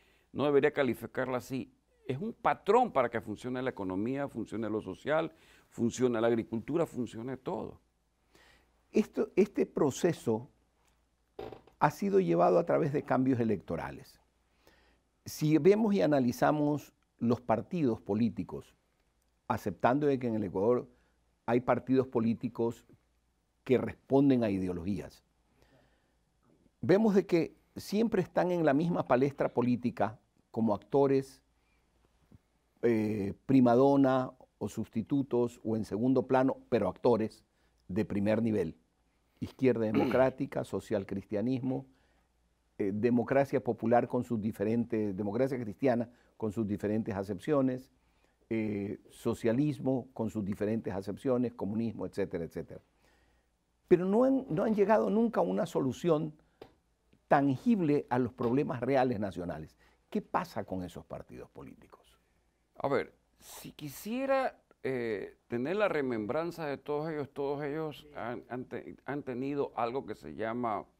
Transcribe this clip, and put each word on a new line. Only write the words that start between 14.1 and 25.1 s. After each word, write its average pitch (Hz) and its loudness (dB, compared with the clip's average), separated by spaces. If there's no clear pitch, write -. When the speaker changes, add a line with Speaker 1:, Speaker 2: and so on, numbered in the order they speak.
Speaker 2:
Si 156 2
vemos 202 4
y 190 2
analizamos 147 2
los 117 2
partidos 117 0
políticos, 95 -4
aceptando 123 0
de 139 2
que 123 -6
en 113 -2
el 107 -2
Ecuador 101 2
hay 120 2
partidos 131 2
políticos 117 -2
que 123 4
responden 131 4
a 110 2
ideologías, 90 -4